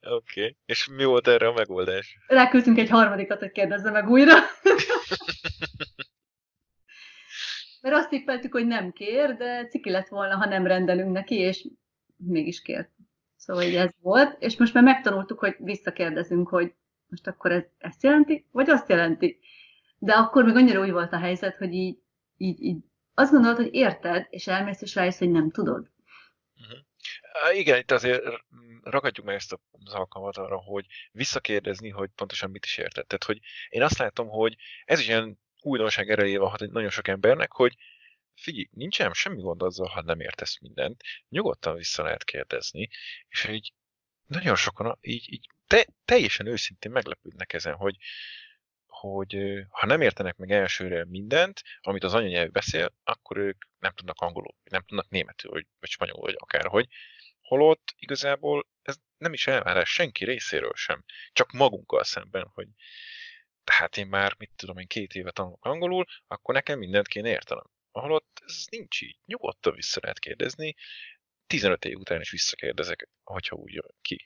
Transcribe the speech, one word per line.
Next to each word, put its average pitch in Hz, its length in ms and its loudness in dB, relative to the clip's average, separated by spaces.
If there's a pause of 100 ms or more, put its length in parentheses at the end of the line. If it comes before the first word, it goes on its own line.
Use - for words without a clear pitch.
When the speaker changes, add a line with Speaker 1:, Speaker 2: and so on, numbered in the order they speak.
(160)
Speaker 1:
Oké. 113 480 -6
És - 240 -4
mi 135 160 -2
volt 127 240 6
erre 117 200 8
a 117 40 2
megoldás? 95 760 -2
Speaker 2:
Ráküldtünk 247 520 8
egy 220 100 2
harmadikat, 202 500 4
hogy 196 120 -10
kérdezze 196 400 0
meg 208 180 0
újra. 277 260 12
<laughs> - 120 8 (2250)
Speaker 1:
<laughs> - 1200 -16
Speaker 2:
Mert 262 120 2
azt 320 140 2
tippeltük, 254 440 -4
hogy 233 140 0
nem 202 260 -2
kér, 240 440 0
de 240 300 -6
ciki 226 240 -6
lett 190 180 -2
volna, 196 280 -2
ha 202 100 0
nem 190 200 0
rendelünk 185 460 2
neki, 190 220 -2
és 185 340 0 (480)
mégis 170 460 -4
kért. - 280 -8 (460)
Szóval 180 260 -4
így 175 120 0
ez 180 160 2 (100)
volt, 240 420 4
és 233 140 -4
most 233 180 2
már 240 80 8
megtanultuk, 220 560 4
hogy 196 200 -2
visszakérdezünk, 175 880 -4
hogy 175 240 0 (340)
most - 200 -14
akkor 180 260 -2
ez 175 100 2 (160)
ezt - 240 -12
jelenti, 294 480 6
vagy 269 200 2
azt 269 180 4
jelenti. 170 500 2 (600)
De 208 140 2
akkor 226 320 6
még 220 100 6
annyira 240 260 8
új 196 100 0
volt 170 220 -2
a 175 60 -2
helyzet, 180 380 -2
hogy 185 160 -6
így, 185 260 -4 (380)
így, 185 260 -4
így 170 160 -2 (360)
azt 277 180 6
gondolod, 233 240 8
hogy 240 180 -2
érted, 185 560 0
és - 160 -12
elmész, 196 360 -4
és 208 120 -12
rájössz, 185 240 0
hogy 180 120 2
nem 160 200 4
tudod. - 400 -4 (640)
Speaker 1:
Mhm. 120 240 -20 (540)
Á, 160 200 2
igen, 151 260 4
itt 123 120 -4
azért 123 340 2
r-, 117 200 -10 (380)
ragadjuk 131 440 -4
meg 101 80 -6
ezt - 180 -10 (320)
az 101 100 -18
alkalmat 98 420 -8
arra, 98 200 -8
hogy 98 300 -10 (260)
visszakérdezni, 104 760 -6
hogy 101 260 -8
pontosan 98 360 -10
mit 95 140 -14
is - 140 -8
érted. - 280 -8
Tehát, - 180 -6
hogy 107 140 -4 (300)
én 113 140 0
azt 156 160 2
látom, 117 300 -4
hogy 110 280 0 (280)
ez 160 140 2
is 117 100 -2
ilyen 113 300 -2 (220)
újdonság 107 500 -2
erejével 98 380 2
hat 104 140 -6
egy 101 80 -8
nagyon 107 200 -4
sok - 180 -6
embernek, 104 440 2
hogy 123 240 2 (580)
figyelj, - 360 -12
nincsen 139 420 -4
semmi - 300 -4
gond 87 200 -4
azzal, 90 240 -4
ha 82 160 -8
nem 82 180 -4
értesz - 400 -10
mindent. - 420 -8 (260)
Nyugodtan 139 480 -4
vissza 85 260 -8
lehet 78 220 -6
kérdezni, - 640 -8 (400)
és - 200 -8
így 107 240 -10 (540)
nagyon 160 300 0
sokan - 300 -4
a, - 140 -6
így, - 320 -10
így - 140 -16 (200)
te-, 226 200 6 (180)
teljesen 151 420 2
őszintén 107 440 -8
meglepődnek 107 600 -8
ezen, 80 220 -6
hogy, 98 220 -4 (880)
hogy, 98 480 -10
ö, 98 340 -6
ha - 180 -4
nem 147 140 4
értenek 98 360 -2
meg 92 140 -10
elsőre 92 540 -2
mindent, 113 580 -4 (180)
amit 98 240 -6
az 92 100 -2
anyanyelv 87 360 -2
beszél, - 440 -4 (100)
akkor - 320 -8
ők 101 280 -6 (140)
nem 95 140 -6
tudnak 90 280 -14
angolul, 87 340 -8 (100)
nem 95 220 -6
tudnak 101 220 -8
németül, - 420 -8
vagy, 80 160 -10 (140)
vagy - 100 -16
spanyolul, - 320 -8
vagy - 160 -6
akárhogy. - 500 -2 (520)
Holott 151 560 2
igazából 143 720 -4 (140)
ez 135 140 -10 (200)
nem 160 160 -6
is - 140 -4
elvárás 92 460 0
senki 139 320 -4
részéről 110 500 -4
sem, - 300 -8 (280)
csak - 200 2
magunkkal 120 520 0
szemben, 98 500 -8
hogy 92 140 -14 (960)
tehát - 320 0
én 101 100 -8
már, 98 320 0
mit 104 180 -20
tudom 90 220 -14
én, 92 80 -16
két 101 280 -10
éve 92 160 -10
tanulok 90 340 -10
angolul, 175 400 -2 (220)
akkor - 280 -6
nekem 139 240 -4
mindent 101 280 0
kéne 110 220 -8
értenem. - 360 -6 (260)
Holott 143 560 -6
ez - 240 -14
nincs - 320 -10
így. - 240 -18
Nyugodtan - 480 -4
vissza - 280 -8
lehet - 160 -10
kérdezni, - 560 -8 (720)
tizenöt 101 380 0
év - 140 -10
után 87 220 -6
is 82 100 -12
visszakérdezek, - 760 -6 (140)
hogyha - 340 -10
úgy - 160 -18
jön - 280 -14
ki. - 260 -10